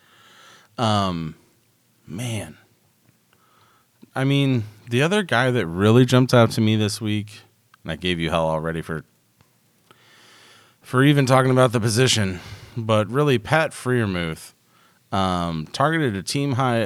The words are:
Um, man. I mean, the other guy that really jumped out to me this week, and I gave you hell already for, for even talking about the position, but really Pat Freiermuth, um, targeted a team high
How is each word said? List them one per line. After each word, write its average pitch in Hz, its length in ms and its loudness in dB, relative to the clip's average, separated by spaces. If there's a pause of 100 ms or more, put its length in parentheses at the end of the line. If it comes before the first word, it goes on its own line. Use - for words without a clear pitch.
(760)
Um, 95 600 -2 (720)
man. 98 500 -10 (1600)
I 131 80 -2
mean, 135 400 0 (260)
the 120 140 0
other 196 200 0
guy 127 280 0
that 117 160 -2
really 104 380 4
jumped 127 280 2
out 117 200 6
to 113 80 -2
me 110 160 2
this 104 220 -2
week, 104 420 -6 (420)
and 80 80 -8
I 80 40 -6
gave 87 240 -2
you 80 120 -2
hell 82 180 0
already 80 320 -4
for, 78 240 -8 (1800)
for 127 220 2
even 143 220 4
talking 131 260 4
about 127 200 4
the 120 80 0
position, 107 600 0 (360)
but 110 340 0
really 139 280 2
Pat 151 340 -2
Freiermuth, 95 800 -4 (580)
um, 87 600 -2
targeted 147 440 -2
a 95 80 -6
team 143 300 -4
high 120 320 -2